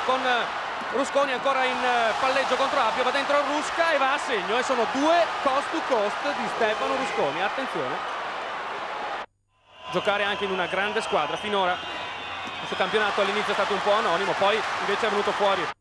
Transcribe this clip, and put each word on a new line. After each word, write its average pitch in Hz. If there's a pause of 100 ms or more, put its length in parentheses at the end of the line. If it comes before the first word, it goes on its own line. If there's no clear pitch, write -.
con, 254
eh, -
Rusconi 269
ancora 262
in, 254
eh, 240
palleggio 262
contro 269
Appio, 226
va 247
dentro 277
Rusca 320
e 285
va 269
a 285
segno 214
e 254
sono 240
due 320 (180)
coast 269
to 320
coast 208
di 240
Stefano 233
Rusconi, 185
attenzione. 202 (2000)
Giocare 202
anche 202
in 190
una 185
grande 196
squadra, 156
finora 196 (840)
questo -
campionato 202
all'inizio 202
è -
stato 196
un 190
po' 202
anonimo, 196
poi 202 (220)
invece 196
è 208
venuto 202
fuori. 190 (140)